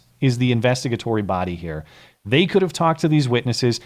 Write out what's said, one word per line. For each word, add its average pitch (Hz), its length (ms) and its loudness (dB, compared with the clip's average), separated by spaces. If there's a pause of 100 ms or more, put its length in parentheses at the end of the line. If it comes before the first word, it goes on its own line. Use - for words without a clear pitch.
(220)
is 131 160 2
the 123 140 2
investigatory 117 720 0
body 92 320 -4
here. 80 300 -10 (400)
They 135 200 2
could 185 160 2
have 185 120 -2
talked 165 260 0
to 170 80 0
these 151 220 2
witnesses. 120 560 0